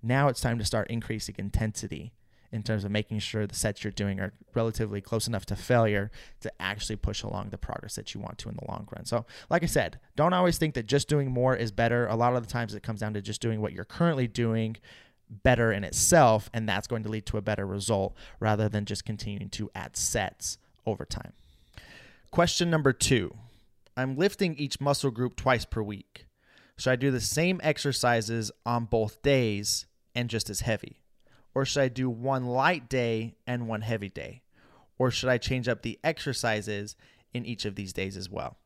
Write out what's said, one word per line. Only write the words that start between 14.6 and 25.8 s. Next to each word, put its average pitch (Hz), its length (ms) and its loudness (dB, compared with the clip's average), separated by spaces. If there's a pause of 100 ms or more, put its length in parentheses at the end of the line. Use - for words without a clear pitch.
better 117 440 4
in 101 100 0
itself, 113 720 6
and 110 160 -2
that's 98 180 0
going 113 160 -4
to 107 60 -4
lead 107 160 -4
to - 120 -4
a 104 40 -2
better 101 260 0
result 98 480 0 (240)
rather 107 300 2
than 104 160 -2
just 104 180 -6
continuing 101 460 -8
to - 260 -8
add - 220 -10
sets - 600 -4 (280)
over 104 180 -4
time. - 300 -10 (1000)
Question 170 380 2
number 147 240 4
two, 107 420 2 (600)
I'm 131 180 -2
lifting 180 400 2
each 139 240 -4
muscle 139 320 2
group 120 240 -2
twice 117 300 2
per - 160 -4